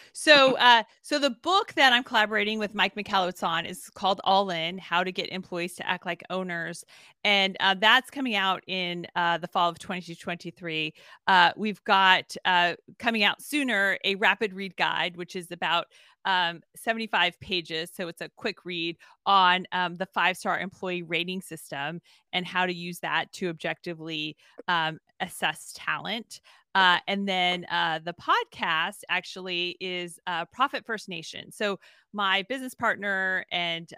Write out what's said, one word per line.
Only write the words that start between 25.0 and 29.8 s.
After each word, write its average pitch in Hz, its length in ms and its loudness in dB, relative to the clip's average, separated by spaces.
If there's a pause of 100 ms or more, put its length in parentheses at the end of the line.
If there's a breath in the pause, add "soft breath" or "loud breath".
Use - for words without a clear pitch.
assess - 560 -6
talent. 170 640 -8 (340 soft breath)
Uh, 185 220 6 (100)
and 196 220 -2
then, 180 360 0
uh, 170 380 -2
the 170 120 -6
podcast 202 920 -2
actually 180 720 -4
is, 180 460 -8